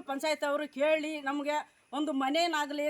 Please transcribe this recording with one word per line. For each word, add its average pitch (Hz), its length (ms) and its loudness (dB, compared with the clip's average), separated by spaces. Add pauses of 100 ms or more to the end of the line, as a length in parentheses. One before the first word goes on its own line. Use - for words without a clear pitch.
ಪಂಚಾಯ್ತಿ 294 420 0
ಅವರು 294 140 0 (140)
ಕೇಳಿ, 311 340 2 (160)
ನಮಗೆ 294 260 -2 (420)
ಒಂದು 302 140 0 (120)
ಮನೆನಾಗಲಿ, 294 680 0